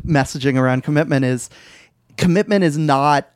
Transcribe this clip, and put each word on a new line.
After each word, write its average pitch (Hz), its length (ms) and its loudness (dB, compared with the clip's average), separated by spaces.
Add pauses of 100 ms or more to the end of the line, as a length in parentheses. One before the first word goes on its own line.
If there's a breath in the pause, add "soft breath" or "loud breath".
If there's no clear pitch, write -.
messaging 135 540 0
around 127 240 0
commitment 147 420 0
is 127 240 -4 (680 loud breath)
commitment 196 460 0
is 151 140 0
not 143 580 0